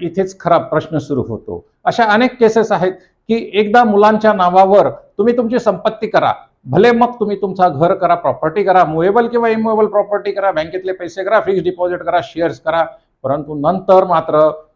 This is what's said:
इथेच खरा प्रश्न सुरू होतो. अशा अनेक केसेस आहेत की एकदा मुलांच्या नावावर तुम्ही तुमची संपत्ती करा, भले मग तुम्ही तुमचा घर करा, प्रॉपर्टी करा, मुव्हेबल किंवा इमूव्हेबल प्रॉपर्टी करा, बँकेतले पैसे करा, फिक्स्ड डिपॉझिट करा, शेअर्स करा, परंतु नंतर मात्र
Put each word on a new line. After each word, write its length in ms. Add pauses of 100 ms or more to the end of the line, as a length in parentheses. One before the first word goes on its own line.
इथेच 380
खरा 180
प्रश्न 400
सुरू 260
होतो. 420 (180)
अशा 200
अनेक 360
केसेस 320
आहेत 200 (360)
की 260
एकदा 300
मुलांच्या 500
नावावर 560
तुम्ही 480
तुमची 220
संपत्ती 480
करा, 260 (320)
भले 260
मग 280
तुम्ही 220
तुमचा 280
घर 240
करा, 220
प्रॉपर्टी 480
करा, 220
मुव्हेबल 420
किंवा 220
इमूव्हेबल 420
प्रॉपर्टी 400
करा, 200
बँकेतले 400
पैसे 320
करा, 160
फिक्स्ड 240
डिपॉझिट 360
करा, 240
शेअर्स 360
करा, 260 (380)
परंतु 320
नंतर 480
मात्र 480 (240)